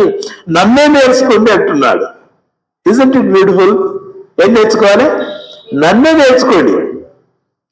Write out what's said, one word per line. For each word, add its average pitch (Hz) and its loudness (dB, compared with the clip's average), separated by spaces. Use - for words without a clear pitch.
"నన్నే 226 2
నేర్చుకోండి" 254 2
అంటున్నాడు. 139 -2
Isn't 262 2
it 254 0
beautiful? 190 0
ఏం 208 2
నేర్చుకోవాలి? 214 2
నన్నే 202 2
నేర్చుకోండి. 254 2